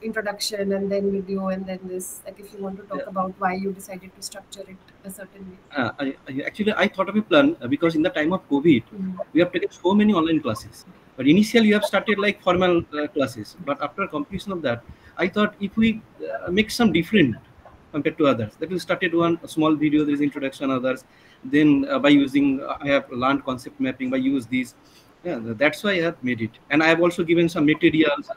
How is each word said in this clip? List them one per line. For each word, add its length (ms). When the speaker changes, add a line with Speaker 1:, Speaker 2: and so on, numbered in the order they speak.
Speaker 1:
introduction 680
and 180
then 220
video 360
and 180
then 180
this, 400
like, 160
if 140
you 80
want 160
to 60
talk 160
Speaker 2:
Yeah. 100
Speaker 1:
about 280
why 140
you 200
decided 440
to 60
structure 400
it 140
a 60
certain 400
way. 80
Speaker 2:
Uh, 220
I, 180
I, 200
actually, 260
I 160
thought 220
of 60
a 40
plan, 400
uh, 60
because 280
in 60
the 80
time 240
of 160
covid, 360
Speaker 1:
Mm-hmm. 360
Speaker 2:
we 60
have 120
taken 180
so 220
many 220
online 260
classes. 460
But 80
initially, 400
we 80
have 100
started, 340
like, 220
formal, 420
uh, 140
classes. 460
But 160
after 240
completion 440
of 120
that, 200
I 100
thought 320
if 160
we, 240
uh, 240
make 200
some 200
different 460
compared 240
to 120
others, 320
that 100
we 80
started 360
one 320
small 280
video, 320
there 80
is 80
introduction, 480
others. 340
Then, 420
uh, 120
by 100
using, 540
uh, 180
I 80
have 220
learned 340
concept 340
mapping 300
by 80
use 300
these. 280
Yeah, 160
th-, 180
that's 240
why 120
I 80
have 200
made 180
it. 120
And 100
I 60
have 140
also 240
given 240
some 180
materials 720